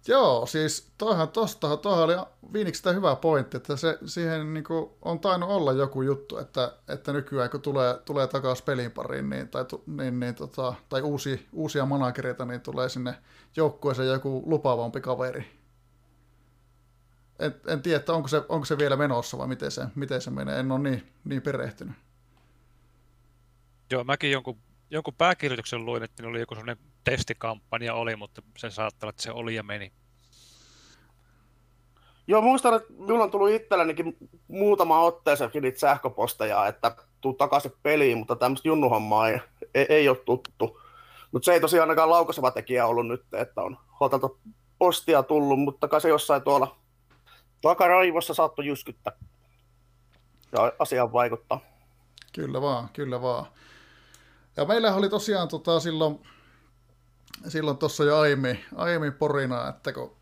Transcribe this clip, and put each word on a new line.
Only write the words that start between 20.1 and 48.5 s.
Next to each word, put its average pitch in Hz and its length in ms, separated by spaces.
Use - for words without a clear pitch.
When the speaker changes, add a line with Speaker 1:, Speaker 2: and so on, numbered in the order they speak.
Speaker 1:
se 131 100
menee. 135 300
En 131 120
ole 131 60
niin, 139 340
niin 135 180
perehtynyt. 131 520
Speaker 2:
Joo, 127 140
mäkin 139 260
jonkun, 131 280
jonkun 151 240
pääkirjoituksen 131 680
luin, 117 180
että 113 240
oli 117 140
joku 117 140
semmoinen 113 300
testikampanja 117 920
oli, 117 220
mutta 104 260
se 117 120
saattaa 107 360
olla, 107 40
että - 120
se 113 100
oli 117 220
ja 110 80
meni. 101 300
Speaker 3:
Joo, 214 160
muistan, 247 320
että 220 180
minulla 220 320
on 214 60
tullut 202 200
itsellänikin 170 640
muutama 185 520
otteeseenkin 147 600
niitä 131 160
sähköposteja, 107 880
että 113 300
tuu 135 140
takaisin 139 380
peliin, 143 360
mutta 113 180
tämmöistä 131 320
junnuhommaa 113 600
ei, 110 120
ei, 135 140
ei 151 200
ole 123 80
tuttu. - 640
Mut 131 120
se 175 80
ei 170 80
tosiaan 165 220
ainakaan 160 280
laukaiseva 165 400
tekijä 120 360
ollut 117 200
nyt, 117 160
että 104 300
on 92 160
Hotelta 131 280
postia 170 440
tullut, 139 360
mutta 143 300
kai 151 120
se 165 80
jossain 147 340
tuolla 139 340
takaraivossa 175 720
saattoi 151 320